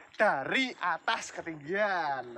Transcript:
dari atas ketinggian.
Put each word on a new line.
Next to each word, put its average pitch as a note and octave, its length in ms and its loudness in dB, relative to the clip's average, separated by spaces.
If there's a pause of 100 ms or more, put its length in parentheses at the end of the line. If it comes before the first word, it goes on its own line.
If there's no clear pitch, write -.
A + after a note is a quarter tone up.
(120)
dari G3 640 2
atas F3+ 540 -2
ketinggian. D#3 1080 -2